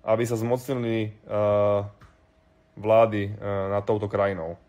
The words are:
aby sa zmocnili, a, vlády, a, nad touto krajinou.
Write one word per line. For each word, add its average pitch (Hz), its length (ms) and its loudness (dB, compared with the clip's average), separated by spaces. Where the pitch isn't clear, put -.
aby 110 160 2
sa 117 160 -2
zmocnili, 117 720 -2
a, 104 640 2
vlády, 104 560 4
a, 101 400 -4
nad 101 80 0
touto 104 240 -2
krajinou. 98 480 -2